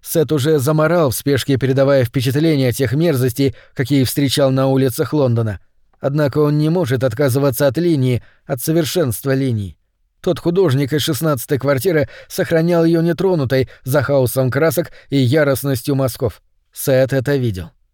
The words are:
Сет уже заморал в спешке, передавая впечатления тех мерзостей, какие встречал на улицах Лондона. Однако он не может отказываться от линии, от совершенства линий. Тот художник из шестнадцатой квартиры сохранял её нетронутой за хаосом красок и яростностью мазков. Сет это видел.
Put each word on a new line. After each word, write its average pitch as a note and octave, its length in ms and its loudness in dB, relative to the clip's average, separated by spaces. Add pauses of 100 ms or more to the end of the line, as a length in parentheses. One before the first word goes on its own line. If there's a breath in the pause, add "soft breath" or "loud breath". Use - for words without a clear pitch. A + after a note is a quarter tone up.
Сет D3+ 300 0
уже D3+ 260 2
заморал D#3 520 2
в G#2+ 40 -4
спешке, C#3 420 0
передавая C3+ 480 2
впечатления C3+ 680 0
тех A#2+ 220 -2
мерзостей, C#3 600 0 (200 loud breath)
какие C3+ 300 0
встречал C#3 460 0
на C3+ 180 0
улицах C3+ 440 0
Лондона. A#2 480 0 (400)
Однако C#3+ 380 0
он D3 180 2
не D3+ 140 0
может C3+ 340 0
отказываться C#3 600 0
от C3+ 100 0
линии, C3+ 460 0 (240 soft breath)
от C#3+ 160 -8
совершенства D#3 720 -2
линий. A2+ 420 -4 (460)
Тот E3+ 160 -2
художник D3+ 540 0
из D3 100 0
шестнадцатой D3+ 560 -2
квартиры C#3+ 500 0 (200 loud breath)
сохранял E3+ 560 0
её E3 180 2
нетронутой E3 640 0 (160 loud breath)
за C3 180 0
хаосом C3 480 0
красок D#3+ 400 0 (200 loud breath)
и C#3 80 0
яростностью C#3 760 0
мазков. B2+ 480 -4 (300)
Сет C3 400 0
это C#3 240 0
видел. F#2+ 340 -4 (240)